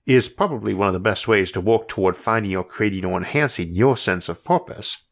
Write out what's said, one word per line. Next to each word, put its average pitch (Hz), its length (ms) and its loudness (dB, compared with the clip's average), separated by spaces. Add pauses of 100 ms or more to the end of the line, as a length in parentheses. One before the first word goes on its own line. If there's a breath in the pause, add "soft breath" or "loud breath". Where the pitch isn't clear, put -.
is 127 240 4
probably 110 460 -4
one 98 120 2
of 95 60 2
the 92 60 -2
best 101 280 -2
ways 101 260 2
to 95 80 -4
work 110 260 2
toward 92 280 0
finding 107 400 -2
or 92 80 -2
creating 98 400 -2
or 92 140 -2
enhancing 92 560 -2
your 117 240 4
sense 92 320 -2
of 85 140 -10
purpose. - 680 -4